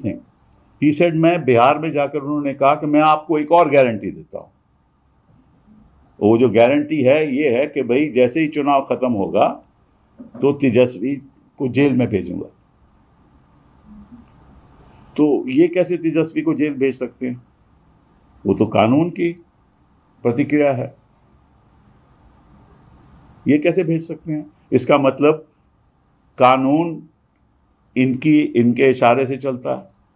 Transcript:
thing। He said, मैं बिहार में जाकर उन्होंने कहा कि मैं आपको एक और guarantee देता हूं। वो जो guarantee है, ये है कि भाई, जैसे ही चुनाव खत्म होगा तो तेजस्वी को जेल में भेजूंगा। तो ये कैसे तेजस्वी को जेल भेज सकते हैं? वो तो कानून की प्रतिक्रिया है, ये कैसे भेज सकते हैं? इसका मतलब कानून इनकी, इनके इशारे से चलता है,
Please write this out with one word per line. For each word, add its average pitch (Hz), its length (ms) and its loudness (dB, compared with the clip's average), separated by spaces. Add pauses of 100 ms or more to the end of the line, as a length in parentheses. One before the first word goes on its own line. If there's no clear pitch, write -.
thing। 104 160 -8 (640)
He 151 100 2
said, 170 220 0
मैं 160 300 0
बिहार 127 340 4
में 160 140 -6
जाकर 143 260 -4
उन्होंने 143 360 -6
कहा 139 200 2
कि 156 120 -6
मैं 151 140 0
आपको 156 380 0
एक 151 140 -2
और 170 180 4
guarantee 117 400 2
देता 80 280 -18
हूं। - 100 -16 (1700)
वो 113 180 4
जो 123 100 4
guarantee 131 540 2
है, 143 320 2
ये 131 240 0
है 143 80 0
कि 143 160 -6
भाई, 127 260 0
जैसे 123 320 0
ही 156 80 0
चुनाव 143 440 -2
खत्म 123 200 -2
होगा 98 360 0 (960)
तो 139 100 2
तेजस्वी 135 640 0 (420)
को 139 100 -4
जेल 135 240 2
में 123 160 0
भेजूंगा। 87 380 -6 (2750)
तो 143 320 0
ये 151 200 4
कैसे 175 280 -2
तेजस्वी 160 460 -2
को 156 120 -2
जेल 143 200 -2
भेज 131 200 -2
सकते 127 320 -10
हैं? 123 160 -10 (1040)
वो 101 80 2
तो 107 120 0
कानून 127 440 2
की 170 340 -6 (800)
प्रतिक्रिया 143 500 0
है, 123 220 -8 (2500)
ये 147 100 4
कैसे 170 260 0
भेज 160 240 -4
सकते 156 240 -12
हैं? 151 140 -8 (260)
इसका 131 260 2
मतलब 143 500 0 (920)
कानून 135 720 2 (880)
इनकी, 131 440 2
इनके 120 500 2
इशारे 127 360 2
से 135 100 -8
चलता 135 340 -8
है, - 180 -8 (260)